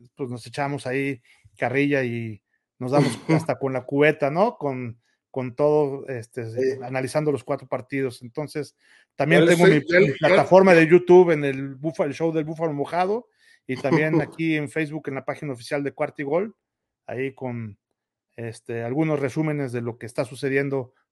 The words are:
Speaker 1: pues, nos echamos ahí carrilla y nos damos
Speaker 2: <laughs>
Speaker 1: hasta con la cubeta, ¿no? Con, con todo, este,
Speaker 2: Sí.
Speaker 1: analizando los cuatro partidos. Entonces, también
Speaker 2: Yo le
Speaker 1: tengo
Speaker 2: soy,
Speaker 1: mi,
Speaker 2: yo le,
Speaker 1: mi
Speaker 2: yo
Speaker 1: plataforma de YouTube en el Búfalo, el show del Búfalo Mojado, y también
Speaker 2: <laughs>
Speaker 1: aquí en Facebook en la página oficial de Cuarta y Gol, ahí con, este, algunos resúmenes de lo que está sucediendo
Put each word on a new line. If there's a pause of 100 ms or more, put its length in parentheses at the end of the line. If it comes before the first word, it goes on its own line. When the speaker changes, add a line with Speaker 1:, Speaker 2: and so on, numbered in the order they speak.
(140)
Speaker 1:
pues,
nos
echamos
ahí (380)
carrilla
y (360)
nos
damos
Speaker 2:
<laughs>
Speaker 1:
hasta
con
la
cubeta,
¿no?
Con, (320)
con
todo,
este,
Speaker 2:
Sí.
Speaker 1:
analizando
los
cuatro
partidos.
Entonces, (400)
también
Speaker 2:
Yo
le
Speaker 1:
tengo
Speaker 2:
soy,
Speaker 1:
mi,
Speaker 2:
yo
le,
Speaker 1:
mi
Speaker 2:
yo
Speaker 1:
plataforma
de
YouTube
en
el
Búfalo,
el
show
del
Búfalo
Mojado, (380)
y
también
Speaker 2:
<laughs>
Speaker 1:
aquí
en
Facebook
en
la
página
oficial
de
Cuarta
y
Gol, (500)
ahí
con, (580)
este,
algunos
resúmenes
de
lo
que
está
sucediendo (180)